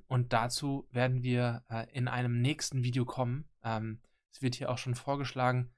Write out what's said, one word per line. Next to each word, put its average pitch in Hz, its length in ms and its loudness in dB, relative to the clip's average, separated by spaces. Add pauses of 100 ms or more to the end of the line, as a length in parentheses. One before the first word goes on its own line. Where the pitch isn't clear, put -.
und 123 260 2
dazu 131 580 0
werden 127 300 2
wir, 123 480 0
äh, 113 220 -4
in 127 160 0
einem 120 340 0
nächsten 135 420 0
Video 123 220 2
kommen. 127 420 -2 (160)
Ähm, 110 380 -2 (300)
es - 100 -18
wird 127 140 2
hier - 160 -2
auch 120 80 -2
schon 123 160 -2
vorgeschlagen 127 840 0